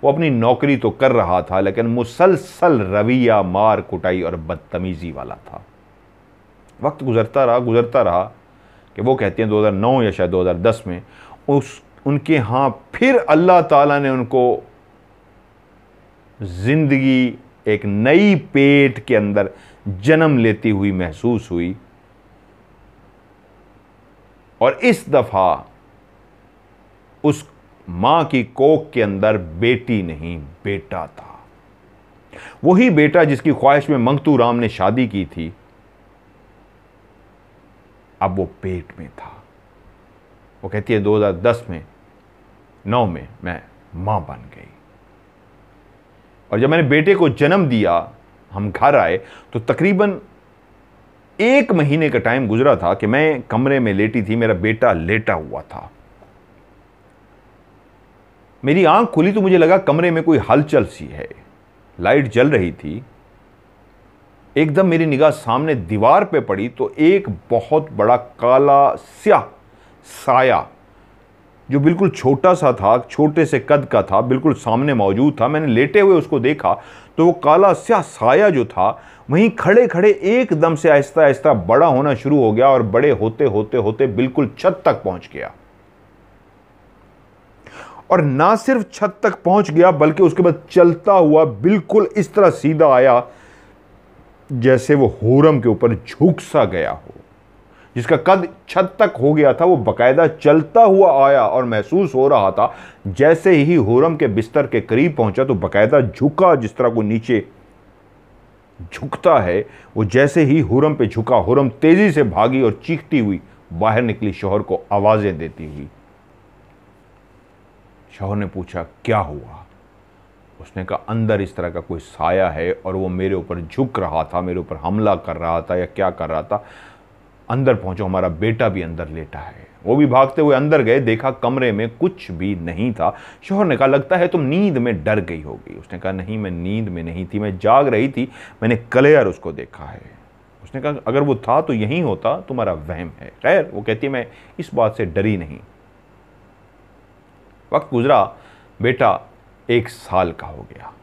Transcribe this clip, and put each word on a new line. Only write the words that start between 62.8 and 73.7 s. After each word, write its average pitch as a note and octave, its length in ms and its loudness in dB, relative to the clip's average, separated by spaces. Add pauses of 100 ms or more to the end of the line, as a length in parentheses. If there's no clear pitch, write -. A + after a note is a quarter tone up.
एकदम D#3 300 0
मेरी E3 200 0
निगाह D3+ 240 2
सामने D3 440 -2
दीवार A2+ 500 2
पे E3 160 -2
पड़ी, G#2 280 -4
तो - 300 -8
एक F#3 300 2 (220)
बहुत D3+ 420 -2
बड़ा G#2+ 240 2
काला C#3 760 2
स्याह - 600 -2 (500)
साया, B2+ 640 0 (1000)
जो C#3 100 0
बिल्कुल E3+ 300 2
छोटा C#3+ 440 2
सा D3 180 0
था, A2 380 0
छोटे D3+ 360 0
से C#3+ 220 -4
कद C#3+ 160 2